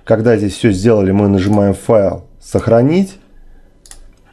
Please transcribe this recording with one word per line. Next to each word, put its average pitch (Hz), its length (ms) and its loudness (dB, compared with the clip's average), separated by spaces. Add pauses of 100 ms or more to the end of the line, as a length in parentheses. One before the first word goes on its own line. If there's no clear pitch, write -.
Когда 113 320 0
здесь 101 160 -4
все 113 180 0
сделали, 98 400 0
мы 101 160 0
нажимаем 101 460 0
«Файл», 98 540 -2 (120)
«Сохранить», 135 800 -2 (1160)